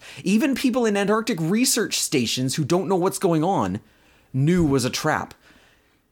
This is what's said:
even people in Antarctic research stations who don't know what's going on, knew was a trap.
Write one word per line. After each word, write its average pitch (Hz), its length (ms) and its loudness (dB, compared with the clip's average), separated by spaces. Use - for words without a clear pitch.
even 226 320 2
people 247 320 0
in 202 100 0
Antarctic 208 420 0
research 214 600 0
stations 131 560 -2
who 156 100 -2
don't 170 220 0
know 190 80 2
what's 180 240 0
going 165 240 2
on, 117 360 0
knew 160 320 4
was 139 200 2
a 123 40 -2
trap. - 460 -2